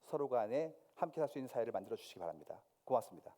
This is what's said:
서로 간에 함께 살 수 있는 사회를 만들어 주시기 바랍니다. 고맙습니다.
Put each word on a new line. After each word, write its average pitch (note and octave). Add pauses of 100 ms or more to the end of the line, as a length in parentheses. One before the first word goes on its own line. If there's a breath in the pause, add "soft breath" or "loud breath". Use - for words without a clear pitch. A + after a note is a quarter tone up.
서로 C#3+
간에 B2 (200)
함께 E3
살 -
수 -
있는 C3
사회를 A#2
만들어 G#2
주시기 -
바랍니다. D#2+ (260)
고맙습니다. -